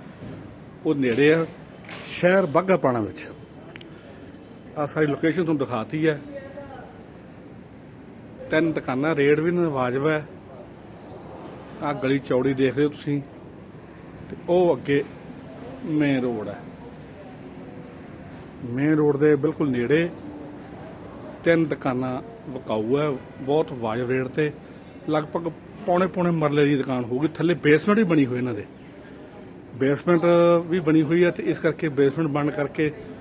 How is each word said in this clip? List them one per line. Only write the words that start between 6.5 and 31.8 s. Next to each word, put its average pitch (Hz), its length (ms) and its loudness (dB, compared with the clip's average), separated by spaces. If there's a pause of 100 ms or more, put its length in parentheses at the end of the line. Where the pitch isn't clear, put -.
ਤਿੰਨ 160 220 2
ਦੁਕਾਨਾਂ, 143 440 -2
ਰੇਟ 147 240 4
ਵੀ 160 100 0
ਇਹਨਾਂ 175 120 0
ਦਾ 165 60 0
ਵਾਜਬ 131 400 0
ਹੈ। 151 160 0 (1600)
ਆਹ 147 100 -2 (100)
ਗਲੀ 135 160 2 (100)
ਚੌੜੀ 131 260 2
ਦੇਖ 131 220 2
ਰਹੇ 143 80 4
ਹੋ 147 60 2
ਤੁਸੀਂ, 143 300 -4 (1120)
ਤੇ - 60 -12 (120)
ਉਹ 175 260 6
ਅੱਗੇ 139 280 0 (840)
ਮੇਨ 147 380 2
ਰੋਡ 110 260 -4
ਹੈ। 98 100 -10 (2000)
ਮੇਨ 135 320 2
ਰੋਡ 147 200 6
ਦੇ 151 200 10
ਬਿਲਕੁਲ 143 340 2
ਨੇੜੇ 131 380 4 (1400)
ਤਿੰਨ 165 200 6
ਦੁਕਾਨਾਂ 131 500 -2 (360)
ਵਿਕਾਊ 117 480 -2
ਹੈ, 151 100 0 (320)
ਬਹੁਤ 151 320 0
ਵਾਜਬ 120 380 -4
ਰੇਟ 131 180 0
ਤੇ। 151 220 -2 (580)
ਲਗਭਗ 156 420 -2 (360)
ਪੌਣੇ 180 200 4
ਪੌਣੇ 180 240 0
ਮਰਲੇ 147 340 2
ਦੀ 143 120 4
ਦੁਕਾਨ 127 280 -2
ਹੋਊਗੀ। 127 300 0
ਥੱਲੇ 165 280 2
ਬੇਸਮੈਂਟ 156 360 6
ਵੀ 226 60 6
ਬਣੀ 156 220 4
ਹੋਈ 123 120 -2
ਇਹਨਾਂ 123 160 -2
ਦੇ, 101 100 -8 (1120)
ਬੇਸਮੈਂਟ 147 460 4 (440)
ਵੀ 180 120 0
ਬਣੀ 156 220 4
ਹੋਈ 165 220 4
ਹੈ, 175 60 4
ਤੇ - 120 -6
ਇਸ - 160 0
ਕਰਕੇ 160 300 0